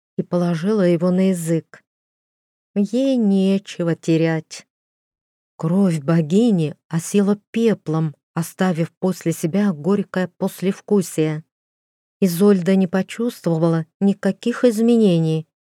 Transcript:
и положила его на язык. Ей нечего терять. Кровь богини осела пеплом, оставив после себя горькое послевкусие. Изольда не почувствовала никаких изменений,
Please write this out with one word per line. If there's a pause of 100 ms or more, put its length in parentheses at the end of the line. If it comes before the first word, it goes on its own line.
(160)
и
положила
его
на
язык. (920)
Ей
нечего
терять. (920)
Кровь
богини (120)
осела (140)
пеплом, (200)
оставив
после
себя
горькое (100)
послевкусие. (760)
Изольда
не
почувствовала (140)
никаких
изменений, (180)